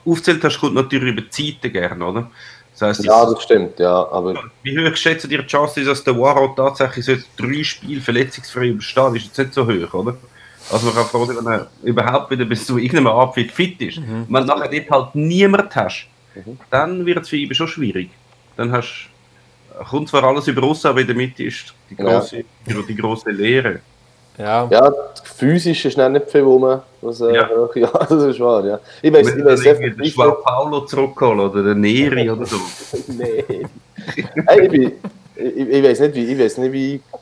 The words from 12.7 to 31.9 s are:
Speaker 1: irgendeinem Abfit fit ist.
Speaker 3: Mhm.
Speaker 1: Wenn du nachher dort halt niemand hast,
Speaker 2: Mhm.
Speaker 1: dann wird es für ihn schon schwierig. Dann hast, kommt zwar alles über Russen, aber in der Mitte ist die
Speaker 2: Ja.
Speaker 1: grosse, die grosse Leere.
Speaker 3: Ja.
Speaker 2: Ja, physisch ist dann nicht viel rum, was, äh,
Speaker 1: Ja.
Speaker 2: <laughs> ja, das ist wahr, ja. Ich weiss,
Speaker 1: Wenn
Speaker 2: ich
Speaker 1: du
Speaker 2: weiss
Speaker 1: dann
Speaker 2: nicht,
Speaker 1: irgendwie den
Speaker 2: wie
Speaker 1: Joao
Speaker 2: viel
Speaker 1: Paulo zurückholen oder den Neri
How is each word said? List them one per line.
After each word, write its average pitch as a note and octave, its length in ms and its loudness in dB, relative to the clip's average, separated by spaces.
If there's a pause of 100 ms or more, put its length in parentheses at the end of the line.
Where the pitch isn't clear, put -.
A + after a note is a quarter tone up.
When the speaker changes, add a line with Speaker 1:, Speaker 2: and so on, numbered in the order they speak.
Speaker 1:
irgendeinem B2+ 300 2
Abfit A#2+ 440 2
fit F#3 300 -4
ist. - 160 -10
Speaker 3:
Mhm. A2+ 280 -8
Speaker 1:
Wenn B2+ 200 2
du C#3+ 80 2
nachher D3 160 -6
dort D3+ 200 -6
halt C3 240 0
niemand G3 640 2
hast, - 300 -4 (280)
Speaker 2:
Mhm. G#2 240 -18 (120)
Speaker 1:
dann E3+ 340 0
wird E3+ 140 0
es E3 100 -12
für D#3 80 -4
ihn C#3+ 160 -4
schon D#3+ 160 -2
schwierig. F#2+ 400 -6 (480)
Dann A#2+ 160 -4
hast, - 360 -4 (840)
kommt D3+ 180 -4
zwar C3+ 160 2
alles C3+ 240 2
über B2+ 140 0
Russen, D#3 260 0
aber B2+ 140 0
in A#2 40 -12
der A#2 100 -2
Mitte B2+ 280 -6
ist - 300 -12 (160)
die - 120 -20
Speaker 2:
Ja. - 20 -2 (140)
Speaker 1:
grosse, A2+ 260 -8 (220)
die G#2+ 300 -8
grosse A2 340 -6
Leere. G#2+ 500 0 (580)
Speaker 3:
Ja. A2 320 -2
Speaker 2:
Ja, C3 200 4 (340)
physisch D#3+ 600 0
ist C#3+ 140 -2
dann C3 140 4
nicht C#3+ 180 0
viel D3 120 4
rum, C3 380 4 (220)
was, A#2 180 -8
äh, A#2 140 2
Speaker 1:
Ja. A#2 140 0 (140)
Speaker 2:
<laughs> A#2 120 -4
ja, A#2+ 140 2 (200)
das D#3 140 4
ist C3 180 0
wahr, A#2+ 240 2
ja. G2+ 140 -2 (240)
Ich D#3 100 4
weiss, D3 140 8
Speaker 1:
Wenn A#2+ 120 0
Speaker 2:
ich C#3+ 60 2
Speaker 1:
du C#3+ 60 8
Speaker 2:
weiss B2 120 4
Speaker 1:
dann C#3 100 8
Speaker 2:
nicht, C#3 100 2
Speaker 1:
irgendwie B2 80 -2
den A2 140 -8
Speaker 2:
wie D#3 40 0
Speaker 1:
Joao C#3 260 4
Speaker 2:
viel - 100 -6
Speaker 1:
Paulo C#3 420 0
zurückholen C3 540 2
oder G2+ 220 0
den G#2 180 2
Neri A#2+ 500 2